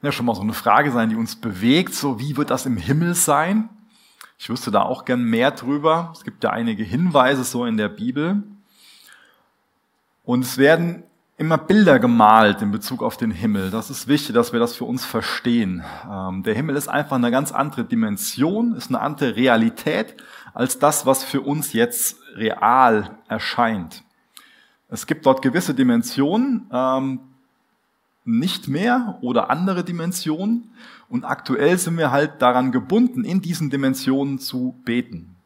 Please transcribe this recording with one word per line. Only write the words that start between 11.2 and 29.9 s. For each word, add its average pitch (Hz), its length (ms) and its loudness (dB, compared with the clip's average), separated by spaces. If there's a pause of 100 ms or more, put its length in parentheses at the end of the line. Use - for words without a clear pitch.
immer 156 180 0
Bilder 190 400 6
gemalt 110 640 6
in 104 80 0
Bezug 110 320 -6
auf 113 160 -4
den 113 140 -2
Himmel. 95 400 -2
Das 110 180 -8
ist 127 180 -12
wichtig, 143 280 0
dass 117 180 2
wir 120 60 0
das 117 160 0
für 123 100 -10
uns 127 200 -6
verstehen. 110 760 -2 (240)
Ähm, 95 360 -8
der 110 100 0
Himmel 139 220 -2
ist 143 120 -4
einfach 143 280 -2
eine 120 160 2
ganz 135 200 -2
andere 135 320 -4
Dimension, 143 920 -2
ist - 140 -12
eine 127 120 -2
andere 147 340 -2
Realität 120 800 2 (380)
als - 240 -4
das, 147 300 2
was 131 160 2
für 139 180 -4
uns 143 320 -6
jetzt - 440 -2 (180)
real 110 840 2 (100)
erscheint. 110 760 -4 (840)
Es - 200 -12
gibt - 180 -4
dort 135 160 4
gewisse 156 320 0
Dimensionen, 135 1000 2
ähm, 131 500 -2 (1000)
nicht 120 440 -2
mehr 220 540 0
oder 120 280 0
andere 180 340 0
Dimensionen. 180 840 -4 (400)